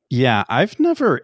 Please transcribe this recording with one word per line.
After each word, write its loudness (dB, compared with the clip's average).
Yeah, 0
I've -2
never 0